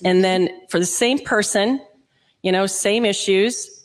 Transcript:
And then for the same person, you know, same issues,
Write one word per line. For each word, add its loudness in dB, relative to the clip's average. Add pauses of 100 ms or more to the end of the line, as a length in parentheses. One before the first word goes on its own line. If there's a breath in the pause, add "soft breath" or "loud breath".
And 4
then 0 (200)
for -2
the 0
same 0
person, 0 (640)
you 0
know, 2
same 0
issues, -2